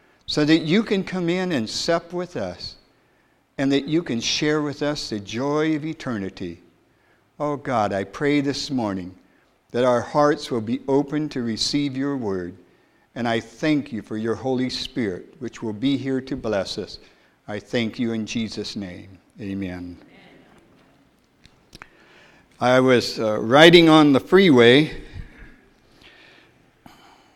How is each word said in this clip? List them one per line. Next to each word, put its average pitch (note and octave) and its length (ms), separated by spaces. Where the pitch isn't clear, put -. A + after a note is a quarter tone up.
so D3+ 180
that D#3+ 140
you E3 240
can G3+ 220
come F3+ 240
in F3+ 240
and A2 160
sup - 440
with F3 240
us, F#2 400
and C#3 140
that C#3 140
you D#3+ 160
can A#2+ 180
share D3+ 420
with D3 200
us D3 280
the G#2+ 100
joy C#3+ 560
of D3 80
eternity. G2 760
Oh D3 180
God, A2 360
I G2 120
pray D3 360
this C#3 300
morning G2 440
that A#2+ 140
our B2 160
hearts D3 500
will A#2+ 100
be A2+ 280
open D3 420
to C3 120
receive B2+ 540
your C#3 200
word, F#2+ 400
and A#2+ 120
I A2+ 120
thank D3+ 520
you G2+ 100
for A2 140
your A2 180
Holy B2+ 360
Spirit, - 720
which - 220
will A2 100
be C3 240
here C3 260
to C3+ 140
bless G#2+ 420
us. - 200
I G#2+ 120
thank A2+ 400
you A#2 140
in A2 120
Jesus' G#2+ 520
name. F#2+ 420
Amen. F2+ 580
I B2+ 220
was, B2+ 400
uh, G#2+ 180
riding D#3+ 500
on D#3 240
the C3 80
freeway, D3 800